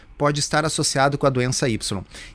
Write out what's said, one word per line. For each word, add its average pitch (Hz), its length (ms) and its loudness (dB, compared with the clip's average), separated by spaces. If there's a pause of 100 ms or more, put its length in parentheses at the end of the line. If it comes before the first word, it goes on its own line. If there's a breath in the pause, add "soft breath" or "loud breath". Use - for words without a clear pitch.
(160 soft breath)
pode 147 240 0
estar 151 240 0
associado 143 520 0
com 143 120 2
a - 20 2
doença 127 380 0
Y. 101 340 -4 (320 loud breath)